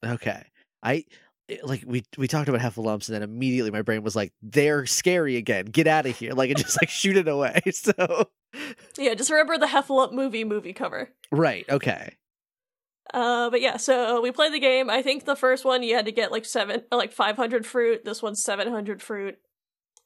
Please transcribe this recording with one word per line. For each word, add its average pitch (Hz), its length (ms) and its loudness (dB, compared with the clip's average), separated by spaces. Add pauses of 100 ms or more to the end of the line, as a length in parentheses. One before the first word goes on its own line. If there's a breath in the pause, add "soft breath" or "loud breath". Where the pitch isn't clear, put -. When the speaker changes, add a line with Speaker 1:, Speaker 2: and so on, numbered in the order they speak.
Speaker 1:
Okay. 113 400 -6 (380 soft breath)
I, 143 220 0 (440 soft breath)
it, 123 180 -12
like, 131 200 -4
we, 123 160 -2 (140)
we 135 120 0
talked 151 200 0
about 123 140 2
Heffalumps, 110 460 -2
and 110 80 -6
then 104 60 -6
immediately 120 500 -2
my 107 100 -2
brain 110 220 -2
was 104 120 -2
like, 104 240 -2
"They're 143 460 2
scary 160 500 0
again. 104 300 -2
Get 156 220 2
outta 156 220 4
here." 120 220 -8
Like, 131 180 2
it 139 60 2
just, - 240 -2
like, 170 80 2
<laughs> - 0 -
shoot 190 280 0
it 180 120 4
away. 139 380 2
<laughs> 190 60 0
So - 580 0 (680 loud breath)
Speaker 2:
Yeah, 262 180 0
just 277 160 -4
remember 311 280 2
the 302 80 4
Heffalump 269 460 2
movie, 233 320 -2
movie 208 280 -6
cover. - 380 -8 (220)
Speaker 1:
Right, 143 360 2
okay. 135 480 -2 (960)
Speaker 2:
Uh, 240 380 0
but 240 100 2
yeah, 247 160 2
so 247 460 2
we 247 80 0
played 302 240 2
the 302 60 -2
game. 262 280 4
I 233 140 2
think 277 220 -2
the 285 120 0
first 262 280 2
one 254 180 2
you 233 140 0
had 220 100 2
to 220 60 -4
get, 220 200 0
like, 220 120 -4
seven, 220 480 -2
like, 240 200 0
five 214 240 0
hundred 233 300 -2
fruit. 233 380 0
This 214 180 -8
one's 214 200 -4
seven 202 260 -2
hundred 208 340 -6
fruit. 196 340 -8 (680)